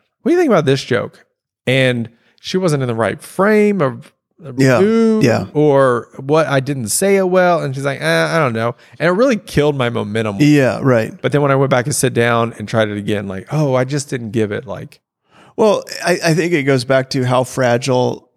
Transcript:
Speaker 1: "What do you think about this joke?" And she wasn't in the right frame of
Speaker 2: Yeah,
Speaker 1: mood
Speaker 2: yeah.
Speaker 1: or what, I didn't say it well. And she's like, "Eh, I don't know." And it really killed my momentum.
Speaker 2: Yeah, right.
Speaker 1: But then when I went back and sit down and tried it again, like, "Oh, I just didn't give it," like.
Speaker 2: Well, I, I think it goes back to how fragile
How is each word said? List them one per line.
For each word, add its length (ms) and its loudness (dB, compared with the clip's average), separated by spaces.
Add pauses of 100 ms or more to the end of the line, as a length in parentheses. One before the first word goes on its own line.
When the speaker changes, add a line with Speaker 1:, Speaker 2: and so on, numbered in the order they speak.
(220)
Speaker 1:
"What 80 -2
do 40 2
you 60 2
think 100 2
about 140 2
this 180 2
joke?" 420 -6 (440)
And 400 0 (320)
she 160 -8
wasn't 260 0
in 60 -2
the 80 -4
right 260 -2
frame 600 0
of 300 -6 (440)
Speaker 2:
Yeah, 240 4
Speaker 1:
mood 420 2
Speaker 2:
yeah. 300 0
Speaker 1:
or 560 2 (100)
what, 280 0
I 140 0
didn't 280 -6
say 280 2
it 120 0
well. 340 2
And 120 -6
she's 100 -8
like, 160 -4
"Eh, 340 0
I 40 2
don't 160 0
know." 200 -2 (240)
And 120 -2
it 20 2
really 240 2
killed 400 0
my 140 -2
momentum. 500 -4
Speaker 2:
Yeah, 420 4
right. 380 2
Speaker 1:
But 120 -2
then 100 2
when 80 2
I 60 2
went 140 0
back 140 0
and 100 -4
sit 200 -2
down 440 0
and 80 -8
tried 220 0
it 80 -6
again, 320 -4
like, 240 -10
"Oh, 220 0
I 100 0
just 240 -6
didn't 220 -8
give 220 -2
it," 140 -8
like. 340 -14 (560)
Speaker 2:
Well, 280 2 (180)
I, 100 0 (120)
I 100 2
think 200 0
it 80 0
goes 240 0
back 240 0
to 140 -2
how 200 0
fragile 920 -2